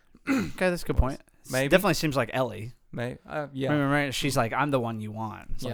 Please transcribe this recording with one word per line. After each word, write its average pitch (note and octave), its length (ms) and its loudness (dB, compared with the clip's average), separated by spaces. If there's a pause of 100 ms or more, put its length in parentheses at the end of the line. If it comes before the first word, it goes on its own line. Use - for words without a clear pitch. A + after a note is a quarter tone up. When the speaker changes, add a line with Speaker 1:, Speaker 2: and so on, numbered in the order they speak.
(260)
Speaker 1:
<clears throat> - 20 -14
Okay, G3 420 0
that's F3 140 -2
a - 40 -6
good D3+ 80 -2
Speaker 2:
Was. - 60 4 (160)
Speaker 1:
point. - 20 -16 (260)
It - 60 -12
Speaker 2:
Maybe. C3+ 180 2
Speaker 1:
definitely F#3 260 6
seems D3 200 0
like A#2+ 180 0
Ellie. A2+ 400 -4 (180)
Speaker 2:
May-, B2 260 -8 (100)
uh, D3 260 -6
yeah. C3+ 180 -2
Speaker 1:
Remember, C#3+ 220 2
right? C#3+ 200 0
She's C3+ 240 0
like, A#2 160 2
"I'm C#3 180 0
the C3+ 80 4
one A2+ 220 -4
you G#2+ 100 -8
want." G#2+ 420 -8
It's - 100 -2
Speaker 2:
Yeah. B2 100 -4